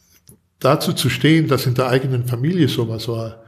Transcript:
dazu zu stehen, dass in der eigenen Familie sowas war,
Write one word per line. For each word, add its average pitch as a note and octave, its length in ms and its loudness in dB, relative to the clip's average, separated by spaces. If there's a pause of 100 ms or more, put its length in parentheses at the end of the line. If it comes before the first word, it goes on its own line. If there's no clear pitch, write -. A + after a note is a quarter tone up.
(580)
dazu D3+ 340 0
zu - 160 -2
stehen, D3+ 400 2
dass B2+ 160 0
in B2 100 0
der B2+ 140 0
eigenen B2+ 380 0
Familie D3 420 0
sowas A2+ 400 -4
war, A2+ 400 -6